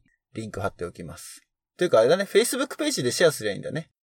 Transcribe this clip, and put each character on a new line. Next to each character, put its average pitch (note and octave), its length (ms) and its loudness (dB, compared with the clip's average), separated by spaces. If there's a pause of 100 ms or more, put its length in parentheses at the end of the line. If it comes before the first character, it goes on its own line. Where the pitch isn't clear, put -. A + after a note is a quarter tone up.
(340)
リ A2 120 -10
ン G2+ 60 -14
ク - 80 -12
貼 G2+ 80 -4
っ - 80 -8
て E2+ 100 -10
お F2 60 -10
き - 120 -16
ま E2 140 -16
す。 - 240 -20 (360)
と F3+ 60 -2
い F3 40 0
う - 20 0
か、 A2+ 100 6
あ A2 40 8
れ B2 60 4
だ F3 80 4
ね。 G3 80 -2
Facebook B3 520 0
ペ D#4 80 -2
ー D4+ 60 -2
ジ F#3 120 -4
で A#2+ 80 0
シ - 140 0
ェ D#3+ 40 8
ア - 20 -4
す - 120 -8
り G#2 60 -4
ゃ G2 40 -6
い - 20 -8
い - 40 -12
ん - 40 -14
だ D2 80 -8
ね。 D#3 180 -8 (140)